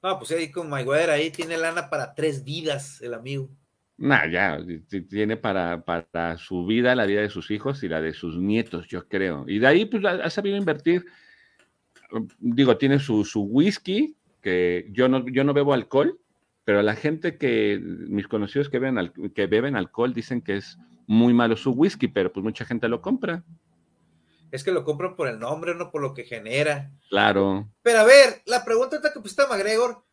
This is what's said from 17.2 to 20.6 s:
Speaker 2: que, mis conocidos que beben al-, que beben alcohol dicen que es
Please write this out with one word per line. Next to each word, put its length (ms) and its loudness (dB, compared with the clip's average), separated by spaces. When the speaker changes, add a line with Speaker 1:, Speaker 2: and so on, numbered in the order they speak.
Speaker 2:
que, 440 0
mis 460 -6
conocidos 400 -2
que 100 -2
beben 200 0
al-, 140 -4
que 120 0
beben 300 2
alcohol 360 -2
dicen 300 -6
que 160 -4
es 200 -14